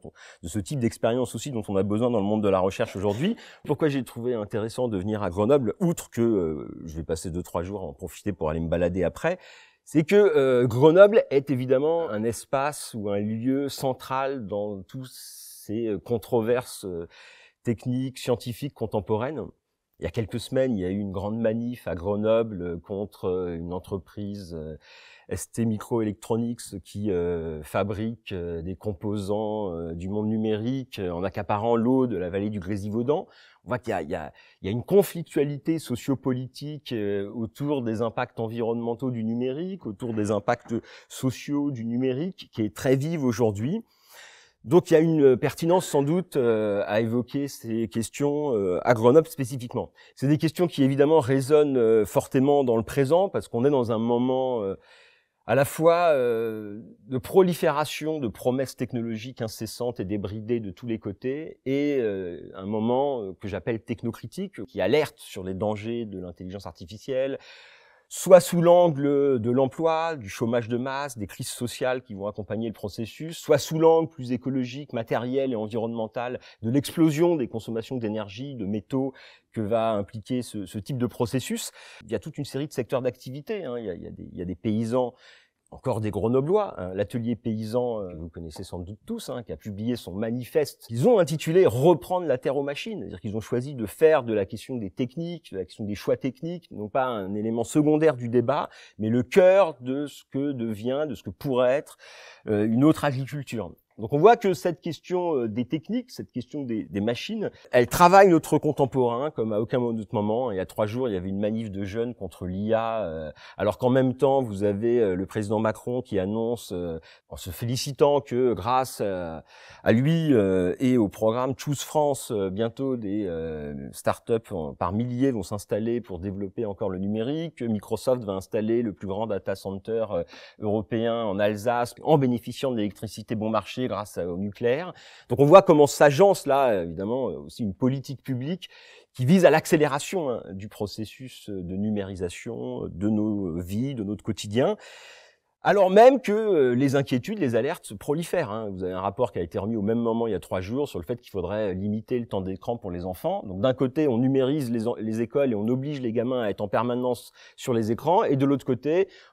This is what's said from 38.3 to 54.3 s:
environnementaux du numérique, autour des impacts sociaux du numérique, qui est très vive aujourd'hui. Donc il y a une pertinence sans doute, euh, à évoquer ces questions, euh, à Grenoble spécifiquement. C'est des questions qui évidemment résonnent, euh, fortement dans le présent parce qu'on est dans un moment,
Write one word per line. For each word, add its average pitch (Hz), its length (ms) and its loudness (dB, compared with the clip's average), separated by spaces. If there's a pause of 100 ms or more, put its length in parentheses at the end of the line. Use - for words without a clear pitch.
environnementaux 117 720 -4
du 117 100 -6
numérique, 131 640 -4
autour 113 260 -8
des 107 200 0
impacts 117 420 -2 (340)
sociaux 143 600 -4
du 117 140 -6
numérique, 131 680 -4
qui 117 100 -4
est 107 120 -4
très 135 220 2
vive 151 280 -2
aujourd'hui. 120 600 0 (800)
Donc 143 280 4
il - 20 6
y - 20 10
a 156 40 8
une 156 360 6
pertinence 165 500 2
sans 143 180 2
doute, 170 320 -2
euh, 110 500 2
à 107 140 2
évoquer 120 480 -2
ces 113 400 -4
questions, 143 680 -2
euh, 92 300 2
à 123 100 6
Grenoble 123 320 8
spécifiquement. 120 640 -6 (240)
C'est 135 140 -2
des 147 100 4
questions 165 300 0
qui 139 160 2
évidemment 139 340 6
résonnent, 135 580 4
euh, 113 280 6
fortement 139 580 4
dans 120 140 2
le 113 80 2
présent 160 440 2
parce 117 200 -4
qu'on 120 160 0
est 143 60 6
dans 123 200 2
un 110 80 0
moment, 123 640 0